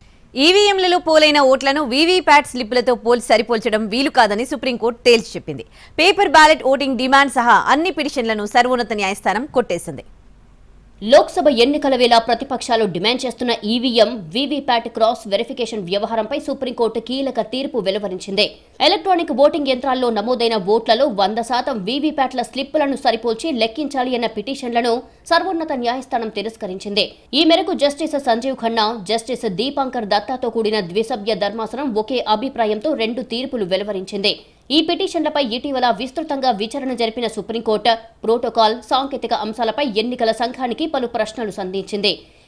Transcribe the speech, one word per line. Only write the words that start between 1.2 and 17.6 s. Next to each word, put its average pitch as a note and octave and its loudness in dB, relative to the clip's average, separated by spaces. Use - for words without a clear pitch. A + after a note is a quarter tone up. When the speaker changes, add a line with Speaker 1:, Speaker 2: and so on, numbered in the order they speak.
Speaker 1:
ఓట్లను C#4 4
వీవీప్యాట్ D4 4
స్లిప్పులతో B3 0
పోల్చి A#3 0
సరిపోల్చడం A3+ 0
వీలు B3 0
కాదని A3 2
సుప్రీంకోర్టు A#3 -4
తేల్చి A#3 6
చెప్పింది. D#3+ -10
పేపర్ F#4 4
బ్యాలెట్ D#4 8
ఓటింగ్ C4+ 2
డిమాండ్ C4+ 4
సహా A#3 4
అన్ని D#4 2
పిటిషన్లను A3+ -2
సర్వోన్నత A#3+ 2
న్యాయస్థానం G#3 -2
కొట్టేసింది. E3+ -4
Speaker 2:
లోక్సభ D4+ 6
ఎన్నికల C#4 4
వేళ A#3+ 4
ప్రతిపక్షాలు A#3 0
డిమాండ్ G#3 0
చేస్తున్న A#3+ -2
ఈవీఎం, A3+ 2
వీవీప్యాట్ C4 -2
క్రాస్ A3+ 0
వెరిఫికేషన్ A3+ -4
వ్యవహారంపై G#3+ -4
సుప్రీంకోర్టు B3 -4
కీలక B3+ -6
తీర్పు B3+ -6